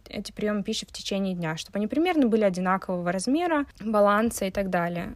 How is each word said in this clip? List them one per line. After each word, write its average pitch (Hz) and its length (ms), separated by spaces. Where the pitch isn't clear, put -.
эти - 220
приёмы 208 320
пищи 220 220
в - 60
течение 196 420
дня, 165 240
чтобы - 200
они 214 100
примерно 311 400
были 214 160
одинакового 185 680
размера, 285 540
баланса 208 640
и 190 60
так 196 180
далее, 175 460